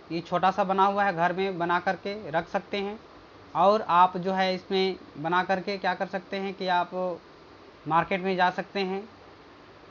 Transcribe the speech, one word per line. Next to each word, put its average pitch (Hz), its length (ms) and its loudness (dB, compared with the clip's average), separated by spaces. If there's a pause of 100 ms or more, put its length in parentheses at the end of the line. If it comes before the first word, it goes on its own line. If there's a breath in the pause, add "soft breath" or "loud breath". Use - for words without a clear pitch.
(120)
ये 165 100 -4
छोटा 180 300 2
सा 202 120 0
बना 190 220 4
हुआ 202 180 2
है, 196 100 2
घर 175 200 2
में 190 260 -2
बना 175 200 0
करके 190 520 -4
रख 165 180 -2
सकते 202 280 -4
हैं। 202 220 -6 (560)
और 202 260 4
आप 180 360 4
जो 185 160 -2
है 190 220 0
इसमें 190 400 -2 (220)
बना 170 260 0
करके 190 340 -2
क्या 185 160 -2
कर 185 140 -4
सकते 185 300 -8
हैं 196 160 -6
कि 185 140 -6
आप 180 520 -2 (680)
market 170 340 2
में 190 140 0
जा 180 140 4
सकते 185 300 -6
हैं, 190 240 -4 (880)